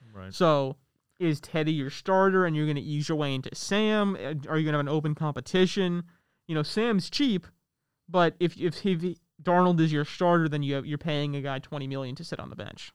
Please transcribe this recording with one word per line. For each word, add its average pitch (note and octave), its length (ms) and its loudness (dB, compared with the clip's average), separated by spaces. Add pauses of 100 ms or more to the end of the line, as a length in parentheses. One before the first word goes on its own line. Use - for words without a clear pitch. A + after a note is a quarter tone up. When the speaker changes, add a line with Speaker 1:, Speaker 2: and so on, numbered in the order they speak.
(140)
Speaker 1:
Right. F#2+ 200 -14
Speaker 2:
So C#3+ 420 2 (440)
is D#3+ 220 0
Teddy D#3+ 320 -2
your C#3 160 -4
starter F#3+ 560 4
and D#3+ 100 0
you're D3+ 120 0
gonna D3 120 -2
ease D3 300 -4
your D#3+ 80 0
way C#3+ 160 -2
into C3 220 -6
Sam? G#3 600 0
Uh, C3 180 -6 (160)
are D#3 80 0
you D#3 80 2
gonna D3+ 120 0
have C#3+ 80 0
an - 40 -4
open D3+ 260 0
competition? F3 880 0 (440)
You E3 80 -4
know, D3+ 80 0
Sam's G#3+ 460 0
cheap, A#3+ 360 0 (600)
but E3+ 320 4
if, E3+ 180 0
if D#3+ 220 -4
he, F3+ 380 -2 (260)
Darnold F3+ 380 6
is D#3+ 100 4
your D3 140 0
starter, F3 420 2
then D3 160 -2
you C#3 120 -2
have, C3+ 100 -4
you're D3 120 -6
paying D3 380 -4
a C#3+ 60 -6
guy C3+ 180 -6
twenty C#3 280 -10
million C3+ 280 -8
to E3+ 80 -14
sit - 160 -10
on - 100 -12
the - 60 -14
bench. - 400 -14